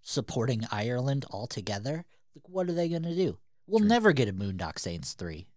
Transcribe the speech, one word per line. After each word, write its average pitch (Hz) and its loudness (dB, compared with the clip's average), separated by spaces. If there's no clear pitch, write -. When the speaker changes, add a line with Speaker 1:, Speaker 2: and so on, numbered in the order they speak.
Speaker 1:
supporting 120 -2
Ireland 123 0
altogether, 107 -6
like, 147 -20
what 180 -2
are 175 -2
they 170 0
gonna 170 -2
do? 175 0
We'll 214 4
Speaker 2:
True. 208 6
Speaker 1:
never 220 8
get 131 4
a 98 -4
Moondock 95 -4
Saints - -6
three. 85 -8